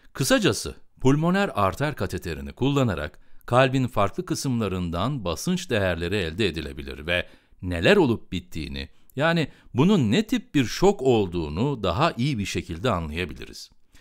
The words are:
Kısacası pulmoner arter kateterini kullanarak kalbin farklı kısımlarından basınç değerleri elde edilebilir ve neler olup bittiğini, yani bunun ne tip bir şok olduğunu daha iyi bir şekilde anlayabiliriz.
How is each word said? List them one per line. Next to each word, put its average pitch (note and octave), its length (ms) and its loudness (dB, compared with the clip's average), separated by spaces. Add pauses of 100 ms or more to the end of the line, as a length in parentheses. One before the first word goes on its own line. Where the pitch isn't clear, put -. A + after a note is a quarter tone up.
(120)
Kısacası C#3+ 640 2 (260)
pulmoner E3 540 4
arter G#2 420 0
kateterini D#2+ 560 -6
kullanarak A#2+ 680 0 (280)
kalbin B2+ 400 4
farklı A2+ 400 0
kısımlarından G#2 1000 -2
basınç F3 460 -2
değerleri F#2 460 0
elde F2+ 300 0
edilebilir C#2 600 -6
ve F2 220 -2 (340)
neler F2+ 340 4
olup C3 360 2
bittiğini, C#2 560 -8 (280)
yani D#3+ 320 0 (260)
bunun C#3+ 360 4
ne G3+ 160 2
tip - 280 -4
bir C#3 100 4
şok F#3 380 2
olduğunu G2+ 800 0
daha G2 300 2
iyi B2 260 -2
bir G2 80 -2
şekilde F2+ 440 -4
anlayabiliriz. D2+ 800 -6 (300)